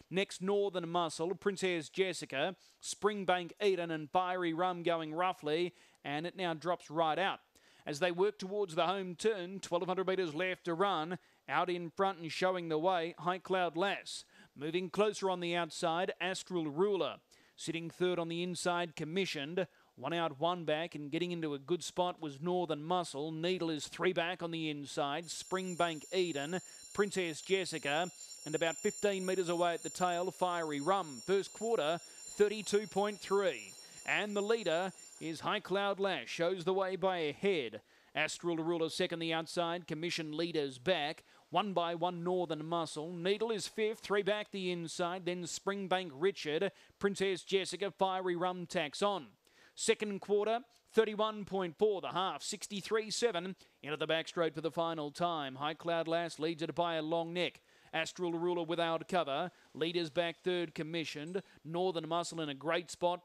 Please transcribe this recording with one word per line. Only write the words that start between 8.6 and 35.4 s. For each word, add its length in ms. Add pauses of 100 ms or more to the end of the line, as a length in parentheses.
the 100
home 300
turn, 420
twelve 280
hundred 200
metres 280
left 320
to 80
run. 440 (300)
Out 220
in 200
front 280
and 120
showing 380
the 100
way, 400
High 200
Cloud 380
Lass. 480 (300)
Moving 360
closer 380
on 120
the 160
outside, 640
Astral 480
Ruler. 480 (420)
Sitting 300
third 300
on 100
the 140
inside, 540
Commissioned. 680 (280)
One 180
out, 260
one 280
back, 280
and 160
getting 220
into 220
a 40
good 240
spot 380
was 180
Northern 460
Muscle. 480
Needle 380
is 180
three 240
back 300
on 80
the 180
inside. 560
Springbank 800 (100)
Eden, 480 (320)
Princess 480
Jessica, 680 (340)
and 100
about 220
fifteen 480
metres 240
away 240
at 100
the 60
tail, 420
Fiery 520
Rum. 240 (180)
First 300
quarter, 480
thirty-two 840
point 300
three. 540 (320)
And 320
the 60
leader 500 (300)
is 180